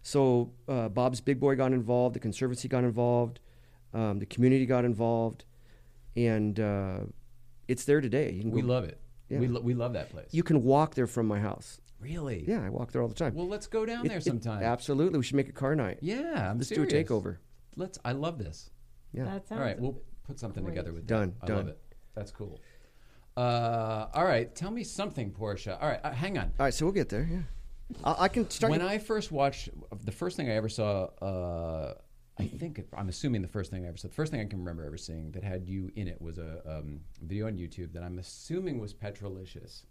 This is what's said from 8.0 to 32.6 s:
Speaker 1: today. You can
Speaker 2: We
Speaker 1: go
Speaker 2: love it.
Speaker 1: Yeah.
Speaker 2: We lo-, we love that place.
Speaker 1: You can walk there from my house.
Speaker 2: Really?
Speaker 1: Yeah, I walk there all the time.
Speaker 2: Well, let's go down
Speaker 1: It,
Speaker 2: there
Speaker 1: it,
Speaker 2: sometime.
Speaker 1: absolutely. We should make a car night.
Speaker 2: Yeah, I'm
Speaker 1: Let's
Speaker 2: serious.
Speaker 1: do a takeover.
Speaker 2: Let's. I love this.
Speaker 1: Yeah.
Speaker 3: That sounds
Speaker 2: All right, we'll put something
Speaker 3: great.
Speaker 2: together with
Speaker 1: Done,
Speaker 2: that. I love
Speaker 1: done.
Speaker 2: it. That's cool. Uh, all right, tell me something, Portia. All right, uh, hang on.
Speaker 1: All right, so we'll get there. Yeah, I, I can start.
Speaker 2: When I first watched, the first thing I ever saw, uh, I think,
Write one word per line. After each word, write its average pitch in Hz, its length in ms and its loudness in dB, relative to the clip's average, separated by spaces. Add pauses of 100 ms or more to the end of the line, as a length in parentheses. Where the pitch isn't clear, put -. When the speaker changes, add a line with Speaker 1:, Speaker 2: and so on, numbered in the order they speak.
Speaker 1:
today. 131 300 2
You 92 100 -4
can 110 100 0
Speaker 2:
We 127 100 4
Speaker 1:
go 123 60 2
Speaker 2:
love 123 160 2
it. - 160 -8 (300)
Speaker 1:
Yeah. 135 100 0
Speaker 2:
We 123 80 4
lo-, 120 140 0
we 120 120 2
love 120 200 0
that 82 180 -6
place. - 200 -12
Speaker 1:
You 165 120 2
can 151 200 8
walk 143 300 6
there 123 140 2
from 113 200 0
my 104 120 2
house. - 400 -4 (200)
Speaker 2:
Really? 135 480 -4
Speaker 1:
Yeah, 196 160 0
I 95 60 -2
walk 123 220 -4
there 127 100 2
all 117 60 2
the 117 80 -4
time. 151 180 0
Speaker 2:
Well, 175 140 -2
let's 202 180 -4
go 220 200 0
down 240 200 -2
Speaker 1:
It, 247 40 2
Speaker 2:
there 202 100 -2
Speaker 1:
it, - 40 -6
Speaker 2:
sometime. 110 380 0
Speaker 1:
absolutely. 143 560 2
We 127 60 2
should 139 140 0
make 135 120 2
a - 40 -14
car 139 220 2
night. 113 260 0
Speaker 2:
Yeah, 214 500 0
I'm 113 60 0
Speaker 1:
Let's 131 120 -2
Speaker 2:
serious. 160 240 2
Speaker 1:
do 143 60 6
a - 40 4
takeover. 98 340 0 (380)
Speaker 2:
Let's. 185 300 -6
I 120 60 0
love 151 260 -2
this. 80 320 -8 (420)
Speaker 1:
Yeah. 127 120 -4
Speaker 3:
That 143 240 -6
sounds 220 120 -6
Speaker 2:
All 135 60 0
right, 101 140 -2
we'll 131 200 -2 (240)
put - 160 -10
something 101 240 -6
Speaker 3:
great. 90 120 -4
Speaker 2:
together 82 180 -6
with 85 140 -8
Speaker 1:
Done, 107 340 2
Speaker 2:
that. - 100 -4
I 104 40 2
love 98 100 2
Speaker 1:
done. 90 60 -6
Speaker 2:
it. - 80 -14 (340)
That's 101 180 -8
cool. 87 280 -12 (760)
Uh, 117 800 2
all 156 120 2
right, 120 280 2
tell 180 180 -6
me 233 120 -4
something, 135 480 -4
Portia. 101 500 -4
All 151 80 2
right, 123 140 0
uh, 147 80 -4
hang 147 260 -2
on. 95 80 0 (140)
Speaker 1:
All 143 60 6
right, - 80 4
so 156 120 0
we'll 196 80 4
get 165 160 2
there. 127 200 0
Yeah, 175 100 0 (640)
I, 170 220 4
I - 20 6
can 226 220 2
start. - 220 2
Speaker 2:
When 165 100 4
I 196 160 0
first 214 340 -2
watched, 139 380 0 (360)
the 107 60 -2
first - 260 -4
thing 139 120 0
I 107 40 2
ever 107 160 2
saw, 101 360 2 (160)
uh, 85 760 -4 (420)
I 98 100 -2
think, 135 340 -8 (120)